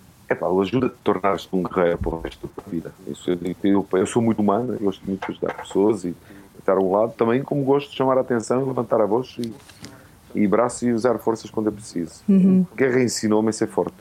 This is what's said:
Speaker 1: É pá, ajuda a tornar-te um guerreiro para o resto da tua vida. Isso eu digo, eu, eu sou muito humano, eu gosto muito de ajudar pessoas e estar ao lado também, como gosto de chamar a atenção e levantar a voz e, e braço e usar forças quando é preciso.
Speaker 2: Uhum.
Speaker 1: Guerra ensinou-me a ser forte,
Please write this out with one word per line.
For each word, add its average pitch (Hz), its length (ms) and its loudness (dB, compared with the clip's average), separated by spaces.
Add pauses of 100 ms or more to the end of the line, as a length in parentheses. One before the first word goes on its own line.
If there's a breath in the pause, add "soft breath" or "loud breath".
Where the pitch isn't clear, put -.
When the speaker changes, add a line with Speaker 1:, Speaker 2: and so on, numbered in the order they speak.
(300)
Speaker 1:
É 131 60 2
pá, 85 120 -2 (140)
ajuda 117 260 0
a - 20 0 (140)
tornar-te 98 480 0
um 92 120 0
guerreiro 85 340 0
para - 180 -4
o 82 60 -8
resto 76 260 -10
da - 140 -16
tua - 100 -14
vida. 82 220 -8 (140)
Isso - 240 -8
eu 90 40 0
digo, 87 280 -6
eu, 98 300 2
eu 95 120 2
sou 120 160 0
muito 113 180 2
humano, 107 340 2
eu 107 60 -6
gosto 98 260 -2
muito 95 200 -4
de 87 80 -8
ajudar 85 220 -6
pessoas 98 500 0
e 85 80 -4 (440 loud breath)
estar 95 200 2
ao 95 120 2
lado 107 280 2
também, 117 260 2
como 143 220 -2
gosto 143 260 2
de - 60 -16
chamar 131 200 2
a 131 40 2
atenção 120 400 -2
e 135 40 -2
levantar 123 360 -2
a 104 40 2
voz 117 340 -2
e, 117 120 -6 (840 loud breath)
e 104 140 2
braço 117 380 0
e 120 80 2
usar 113 240 0
forças 110 320 -4
quando 107 180 -2
é 107 40 0
preciso. 87 580 -10
Speaker 2:
Uhum. 185 360 6 (120)
Speaker 1:
Guerra 127 260 2
ensinou-me 110 460 2
a 107 40 0
ser 107 140 -2
forte, 87 340 -2